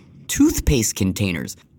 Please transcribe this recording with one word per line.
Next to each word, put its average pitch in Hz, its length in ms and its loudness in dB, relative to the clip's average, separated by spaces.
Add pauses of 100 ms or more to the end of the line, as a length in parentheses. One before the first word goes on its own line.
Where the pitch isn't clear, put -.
(280)
toothpaste - 680 2
containers. 90 640 -2 (220)